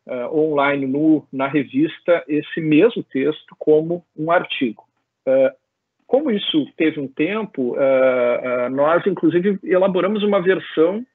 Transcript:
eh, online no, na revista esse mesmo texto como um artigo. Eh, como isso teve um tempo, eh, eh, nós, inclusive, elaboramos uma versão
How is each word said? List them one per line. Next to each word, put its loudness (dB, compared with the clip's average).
eh, -8
online 0
no, 2
na -2
revista 0
esse -4
mesmo 4
texto -4
como 0
um -4
artigo. -2
Eh, 2
como 0
isso -2
teve -2
um -8
tempo, -6
eh, 2
eh, -4
nós, 0
inclusive, 0
elaboramos 0
uma 0
versão 0